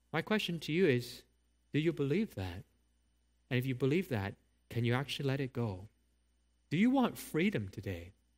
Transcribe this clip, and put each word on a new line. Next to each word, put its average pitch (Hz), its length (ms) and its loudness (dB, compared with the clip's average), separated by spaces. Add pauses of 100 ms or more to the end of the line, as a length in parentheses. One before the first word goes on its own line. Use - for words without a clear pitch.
(120)
My 156 100 0
question 175 400 0
to - 100 -6
you 175 160 4
is, 123 340 2 (500)
do 139 80 2
you 160 140 2
believe 151 400 -2
that? 95 300 -8 (840)
And 127 100 2
if 123 60 -2
you 131 100 -2
believe 143 340 0
that, 101 240 -2 (380)
can 117 120 -2
you 120 120 2
actually 139 320 -2
let 135 120 0
it 131 140 -4
go? 104 340 -4 (840)
Do 147 60 0
you 214 120 6
want 254 280 2
freedom 156 540 0
today? 90 400 -8 (260)